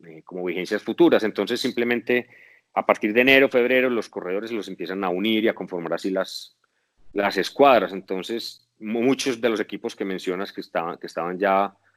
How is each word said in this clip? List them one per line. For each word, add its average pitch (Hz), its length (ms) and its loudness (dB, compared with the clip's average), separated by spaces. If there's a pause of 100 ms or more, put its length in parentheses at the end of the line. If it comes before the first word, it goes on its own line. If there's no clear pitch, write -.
eh, 80 180 -20
como 90 200 -10
vigencias 95 400 -4
futuras. 123 400 4
Entonces 107 380 -2
simplemente 120 680 -2 (460)
a 95 120 -2
partir 104 280 2
de 120 80 6
enero, 135 260 6
febrero, 127 420 2
los 113 200 -4
corredores 98 420 -8
los 101 160 -8
empiezan 95 360 -8
a 92 60 -2
unir 107 360 0
y - 20 2
a 101 80 0
conformar 87 380 -8
así 95 160 -4
las, - 480 -6 (560)
las 98 240 -2
escuadras. 101 560 4
Entonces 98 720 -8 (120)
mu-, 110 220 -4
muchos 131 380 0
de 120 100 0
los 104 120 0
equipos 104 340 -10
que - 80 -8
mencionas 92 480 -6
que - 80 -14
estaban, 85 380 -6
que 87 100 -14
estaban 87 320 -6
ya 98 340 2 (240)